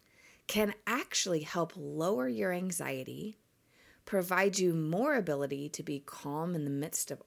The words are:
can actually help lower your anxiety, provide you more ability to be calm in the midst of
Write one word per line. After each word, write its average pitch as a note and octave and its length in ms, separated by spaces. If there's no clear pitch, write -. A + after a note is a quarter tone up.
can G#3 280
actually G3+ 540
help E3+ 340
lower F3 540
your G#3 240
anxiety, D3+ 880
provide F#3+ 540
you F3+ 160
more F3 400
ability C#3+ 560
to - 120
be D3 220
calm D#3+ 500
in D#3 100
the C#3+ 60
midst C#3 400
of C#3+ 160